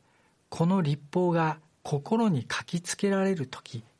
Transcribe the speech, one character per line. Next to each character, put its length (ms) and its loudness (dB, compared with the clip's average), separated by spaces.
こ 180 0
の 160 2
律 200 0
法 200 2
が 260 2
心 460 0
に 140 2
書 220 -6
き 180 -4
つ 140 -6
け 140 0
ら 140 2
れ 100 2
る 120 -4
と 160 -14
き、 200 -12